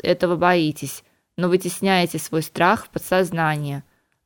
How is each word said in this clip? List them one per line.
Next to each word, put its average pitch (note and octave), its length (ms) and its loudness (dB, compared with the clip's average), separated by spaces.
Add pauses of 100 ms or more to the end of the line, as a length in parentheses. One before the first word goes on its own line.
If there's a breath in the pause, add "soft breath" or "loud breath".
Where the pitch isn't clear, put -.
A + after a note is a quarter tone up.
этого F3 320 2
боитесь, D#3+ 680 0 (320)
но F3 140 0
вытесняете F3+ 720 0
свой D#3+ 240 -4
страх F#3+ 420 0
в - 40 -20
подсознание. D#3 920 -2 (420)